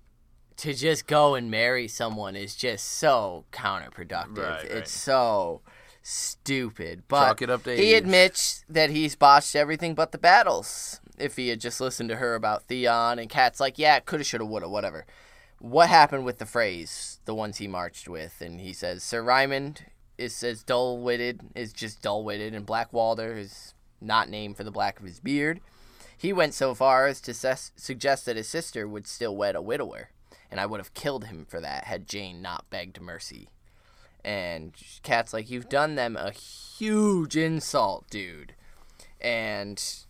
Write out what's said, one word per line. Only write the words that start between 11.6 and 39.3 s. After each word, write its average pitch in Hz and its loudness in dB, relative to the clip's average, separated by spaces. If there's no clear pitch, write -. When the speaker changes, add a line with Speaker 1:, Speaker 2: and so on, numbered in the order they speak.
Speaker 1:
just 117 -6
listened 127 -4
to 110 -4
her 120 -2
about 107 -2
Theon, 120 0
and 117 -10
Kat's 127 2
like, 135 -2
"Yeah, 151 6
coulda, 151 -6
shoulda, 113 -4
woulda, 104 -6
whatever." 98 -4
What 147 6
happened 147 8
with 123 -6
the - -10
Freys, 92 -4
the 110 -6
ones 107 -6
he 104 -8
marched 90 -8
with? 82 -12
And 85 -14
he 95 -12
says, 90 -8
"Sir 117 -6
Raymond 135 2
is 120 -8
as 117 -4
dull-witted, 123 0
is 113 -8
just 110 -10
dull-witted, 104 -4
and 104 -10
Black 113 -4
Walder 113 0
is - -14
not 107 2
named 104 -10
for 101 -10
the 107 -10
black 101 -4
of 101 -18
his 87 -18
beard. 147 0
He 185 -2
went 165 2
so 131 0
far 131 6
as 139 -2
to 120 -8
ses-, - -4
suggest 135 -2
that 117 -2
his 110 -8
sister 127 -6
would 104 -12
still 110 -6
wed 101 0
a 90 -6
widower, 101 -6
and 98 -6
I 101 -2
would 104 -8
have - -18
killed 135 -6
him 85 -16
for 85 -12
that 71 -10
had 92 -10
Jane 95 -12
not 90 -12
begged 90 -12
mercy." 82 -16
And 87 -8
Kat's 117 0
like, 110 -6
"You've 123 -10
done 151 0
them 120 -4
a 80 -6
huge 208 -2
insult, 147 -2
dude." 85 -12
And 104 -4